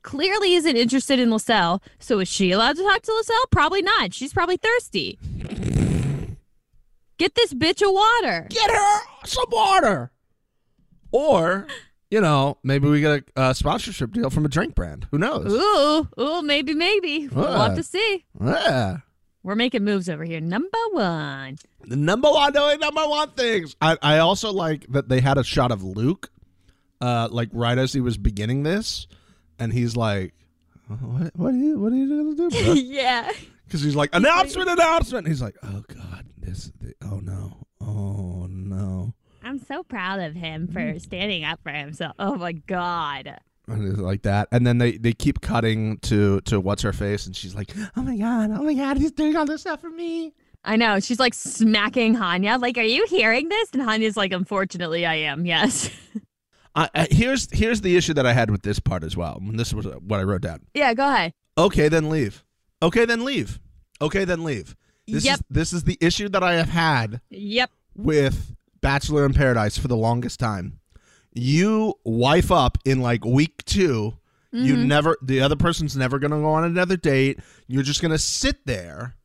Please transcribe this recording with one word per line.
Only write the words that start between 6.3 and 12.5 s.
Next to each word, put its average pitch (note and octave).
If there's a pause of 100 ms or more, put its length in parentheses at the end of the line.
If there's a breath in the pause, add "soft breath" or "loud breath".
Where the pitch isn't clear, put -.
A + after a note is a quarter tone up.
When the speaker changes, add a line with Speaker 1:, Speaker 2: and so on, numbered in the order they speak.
Speaker 1:
Get -
this A4+
bitch D#4
a G4
water. G#4
Speaker 2:
Get A4
her G#4 (240)
some B4
water. E4+ (1000)
Or, G3 (420 loud breath)
you G#3+
know, D3